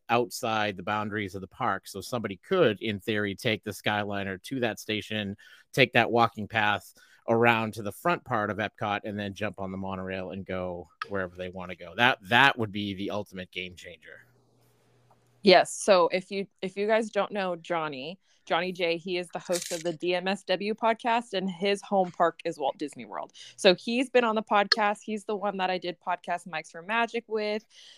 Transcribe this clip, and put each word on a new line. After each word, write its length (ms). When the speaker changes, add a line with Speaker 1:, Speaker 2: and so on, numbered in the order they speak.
Speaker 1:
outside 640
the 60
boundaries 540
of 60
the 60
park. 400
So 140
somebody 360
could, 440
in 180
theory, 360
take 280
the 60
Skyliner 720
to 200
that 180
station, 580
take 220
that 160
walking 380
path 440
around 460
to 80
the 80
front 320
part 260
of 80
Epcot, 460
and 160
then 160
jump 240
on 120
the 60
monorail 540
and 160
go 420
wherever 260
they 140
wanna 260
go. 200
That, 280
that 340
would 140
be 240
the 160
ultimate 400
game 240
changer. 500
Speaker 2:
Yes. 300
So 380
if 200
you, 160
if 120
you 120
guys 240
don't 200
know 240
Johnny, 600
Johnny 260
J, 260
he 200
is 120
the 100
host 320
of 100
the 120
D 200
M 140
S 160
W 320
podcast, 580
and 160
his 320
home 300
park 340
is 140
Walt 180
Disney 260
World. 300
So 180
he's 340
been 160
on 120
the 80
podcast. 600
He's 220
the 100
one 220
that 140
I 80
did 200
Podcast 480
Mics 240
for 120
Magic 440
with, 380